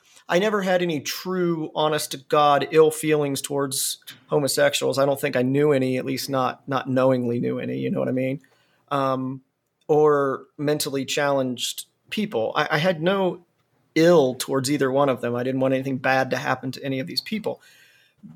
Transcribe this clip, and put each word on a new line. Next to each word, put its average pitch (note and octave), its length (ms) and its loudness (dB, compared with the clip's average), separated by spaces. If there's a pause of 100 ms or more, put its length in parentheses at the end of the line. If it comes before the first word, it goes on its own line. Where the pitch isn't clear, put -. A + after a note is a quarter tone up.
(280)
I F3 100 2
never G#3 240 2
had F#3 200 2
any E3 180 -2
true, E3+ 760 -2
honest D3+ 380 0
to C#3 60 -8
God C#3+ 520 4
ill D#3 200 6
feelings D3 500 0
towards C#3 580 -4 (280)
homosexuals. C#3 720 0
I C#3 80 4
don't C#3 140 0
think C#3 160 -2
I B2 60 2
knew C#3+ 300 2
any, C3 260 0
at B2+ 60 -6
least C3+ 240 -6
not, B2+ 400 -2
not C3+ 220 -4
knowingly B2+ 500 2
knew B2+ 200 -4
any, B2+ 180 -6
you C3 120 -4
know - 100 -2
what C3 80 -2
I B2+ 40 -2
mean? C3 280 -4 (500)
Um, C3 500 -4 (480)
or D3 560 2 (140)
mentally C#3+ 480 -2
challenged C3+ 800 -2 (240)
people. A#2 460 -2
I, D3 160 0
I D#3 60 2
had E3 240 0
no F#3+ 420 0 (500)
ill D#3 400 6
towards C3+ 360 -2
either C#3 220 0
one C#3 160 4
of A#2+ 140 0
them. A#2+ 120 -2
I B2 100 -4
didn't C3 160 -2
want C3 120 2
anything C3 260 -2
bad C3 320 0
to C3 60 -2
happen C3 360 -4
to - 120 -14
any C3+ 160 -6
of - 60 -8
these - 160 -6
people. - 400 -8 (720)